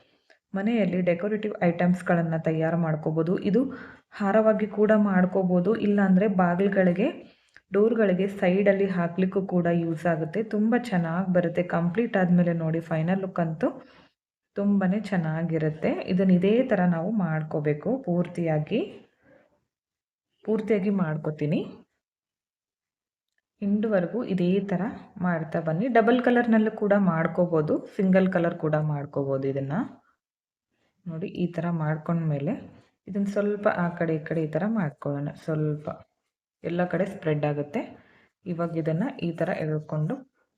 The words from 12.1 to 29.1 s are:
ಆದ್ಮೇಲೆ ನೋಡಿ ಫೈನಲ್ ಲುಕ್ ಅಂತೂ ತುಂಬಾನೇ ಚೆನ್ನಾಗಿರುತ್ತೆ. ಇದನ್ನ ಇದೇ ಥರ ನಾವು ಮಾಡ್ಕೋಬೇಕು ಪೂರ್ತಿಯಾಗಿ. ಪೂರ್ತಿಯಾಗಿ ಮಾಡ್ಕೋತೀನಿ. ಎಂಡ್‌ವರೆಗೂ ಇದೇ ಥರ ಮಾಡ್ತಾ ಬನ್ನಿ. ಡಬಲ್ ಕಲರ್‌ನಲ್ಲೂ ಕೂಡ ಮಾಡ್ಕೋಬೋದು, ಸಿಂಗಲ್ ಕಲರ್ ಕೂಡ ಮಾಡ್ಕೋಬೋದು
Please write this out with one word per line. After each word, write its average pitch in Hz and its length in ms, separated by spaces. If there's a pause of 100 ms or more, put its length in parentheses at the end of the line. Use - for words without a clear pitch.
ಆದ್ಮೇಲೆ 175 380
ನೋಡಿ 160 260
ಫೈನಲ್ 165 420
ಲುಕ್ 190 180
ಅಂತೂ 165 280 (880)
ತುಂಬಾನೇ 202 440
ಚೆನ್ನಾಗಿರುತ್ತೆ. 160 880 (180)
ಇದನ್ನ 185 240
ಇದೇ 185 220 (120)
ಥರ 202 200
ನಾವು 175 320
ಮಾಡ್ಕೋಬೇಕು 156 720 (120)
ಪೂರ್ತಿಯಾಗಿ. 175 760 (1600)
ಪೂರ್ತಿಯಾಗಿ 208 520
ಮಾಡ್ಕೋತೀನಿ. 151 640 (2000)
ಎಂಡ್‌ವರೆಗೂ 202 640
ಇದೇ 180 260 (160)
ಥರ 180 160 (360)
ಮಾಡ್ತಾ 170 420
ಬನ್ನಿ. 160 280
ಡಬಲ್ 233 340
ಕಲರ್‌ನಲ್ಲೂ 226 500
ಕೂಡ 202 220 (100)
ಮಾಡ್ಕೋಬೋದು, 165 720 (120)
ಸಿಂಗಲ್ 185 420
ಕಲರ್ 170 260
ಕೂಡ 151 200 (100)
ಮಾಡ್ಕೋಬೋದು 143 600